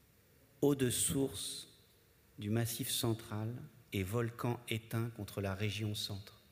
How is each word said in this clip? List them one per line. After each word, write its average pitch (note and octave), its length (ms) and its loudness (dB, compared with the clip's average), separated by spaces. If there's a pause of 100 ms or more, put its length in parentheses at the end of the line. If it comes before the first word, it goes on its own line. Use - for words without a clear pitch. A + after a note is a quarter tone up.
(640)
eau C#3+ 120 8
de B2+ 160 4
source - 800 0 (680)
du G#2 120 -2
Massif A#2 380 2
central A2 640 0 (400)
et G2+ 120 2
volcan A#2 640 0
éteint A2+ 420 0
contre G#2 300 -6
la G2 140 0
région G#2 400 -2
centre. - 460 -8 (120)